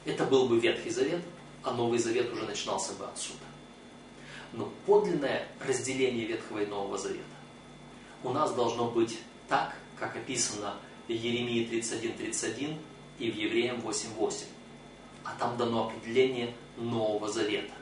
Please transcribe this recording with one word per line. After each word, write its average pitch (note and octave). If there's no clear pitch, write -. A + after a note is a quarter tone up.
Это -
был -
бы A#2
Ветхий A2+
Завет, D3+
а A#2+
Новый A#2+
Завет A#2
уже -
начинался -
бы F#2+
отсюда. -
Но A2+
подлинное D#3+
разделение B2
Ветхого G#2+
и G2+
Нового G2+
Завета F#2
у B2
нас D3+
должно A#2+
быть A2+
так, -
как G2+
описано G#2
в -
Иеремии A#2
тридцать A2+
один A2+
тридцать A2
один D3+
и A2+
в G#2
Евреям A#2
восемь A2
восемь. -
А -
там A#2+
дано A2+
определение A#2+
Нового G#2+
Завета. G#2